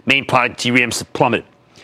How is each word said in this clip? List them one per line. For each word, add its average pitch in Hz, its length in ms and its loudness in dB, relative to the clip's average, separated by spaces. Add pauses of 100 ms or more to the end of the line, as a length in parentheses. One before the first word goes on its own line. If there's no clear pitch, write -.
main 135 200 2
product 123 360 0
D 120 80 -2
R 123 80 2
A 123 100 4
Ms 110 120 -6
have - 140 -12
plummeted. 117 320 0 (380)